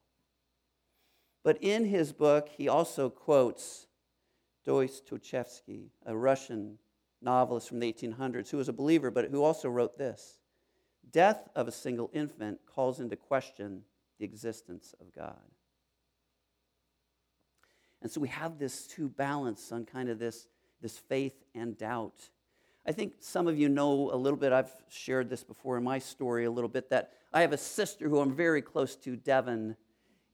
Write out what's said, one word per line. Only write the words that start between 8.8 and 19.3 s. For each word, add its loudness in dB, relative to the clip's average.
but 0
who 2
also 2
wrote 0
this: -10
"Death 6
of -2
a -6
single -4
infant -6
calls -2
into -6
question -4
the -8
existence -12
of -20
God." -16
And -8
so -8
we 0
have -6
this -8
two -6
balance -2